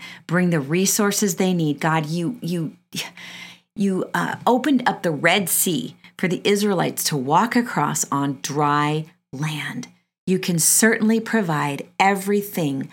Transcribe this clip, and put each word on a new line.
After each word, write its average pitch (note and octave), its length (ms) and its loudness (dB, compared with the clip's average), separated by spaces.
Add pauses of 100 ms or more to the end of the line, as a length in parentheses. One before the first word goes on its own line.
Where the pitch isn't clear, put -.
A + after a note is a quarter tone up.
(260)
Bring F3 240 2
the E3 80 2
resources F#3+ 800 0
they F#3 180 2
need. D3+ 240 0
God, D#3+ 280 0
you, D#3+ 360 -4
you, E3 340 -4 (1000)
you, F#3+ 360 0
uh, - 320 -2
opened B3 440 4
up G3 160 -2
the E3+ 80 0
Red E3+ 360 2
Sea - 460 -2 (240)
for F#3 80 -2
the F3 180 -2
Israelites G3 600 0
to D#3 120 -2
walk D#3 380 2
across D#3 560 0
on C#3+ 320 -2
dry D3 640 0 (280)
land. D3 540 -6 (400)
You F#3 120 2
can F3+ 200 0
certainly A3 600 4
provide D#3 680 -2 (140)
everything F#3+ 920 0